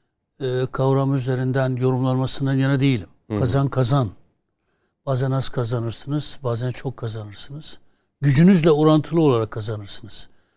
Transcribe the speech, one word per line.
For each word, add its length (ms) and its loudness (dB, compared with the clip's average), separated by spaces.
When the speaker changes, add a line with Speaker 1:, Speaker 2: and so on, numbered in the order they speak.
Speaker 1:
e, 320 -2
kavramı 440 2
üzerinden 600 -2
yorumlanmasından 760 0
yana 260 2
değilim. 260 0
Speaker 2:
Hı 40 -2
hı. 40 0
Speaker 1:
Kazan 300 0
kazan. 420 0
Bazen 240 -2
az 180 -2
kazanırsınız, 920 -6
bazen 280 -4
çok 260 -10
kazanırsınız. 800 -12
Gücünüzle 500 6
orantılı 500 4
olarak 300 2
kazanırsınız. 800 -10